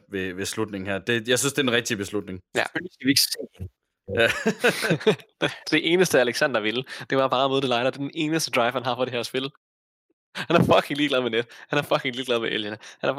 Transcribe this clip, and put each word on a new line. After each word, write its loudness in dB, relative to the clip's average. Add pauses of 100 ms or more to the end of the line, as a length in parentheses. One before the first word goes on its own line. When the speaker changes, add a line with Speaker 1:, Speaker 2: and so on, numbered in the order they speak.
Speaker 1:
ved, -6
ved -6
slutningen -6
her. -4
Det, -2
jeg 4
synes, 0
det -6
er 0
en 2
rigtig 0
beslutning. -6 (140)
Speaker 2:
Ja. 0
Speaker 3:
Selvfølgelig -6
skal -8
vi 4
ikke 4
se 0 (200)
hende. -12 (420)
Speaker 1:
Ja. 6 (680)
Speaker 2:
<laughs> -2
Det 2
eneste, 4
Alexander 2
ville, -2 (260)
det 2
var 4
bare 2
at 2
møde 2
Delilah. 2
Det 2
er -12
den -6
eneste -2
drive, 2
han -4
har -2
for -2
det -4
her -2
spil. -4 (840)
Han 2
er 4
fucking 2
ligeglad 0
med -2
Ned. 0 (240)
Han -2
er 0
fucking -2
ligeglad -2
med -2
Alien. -4 (240)
Han 0
er 0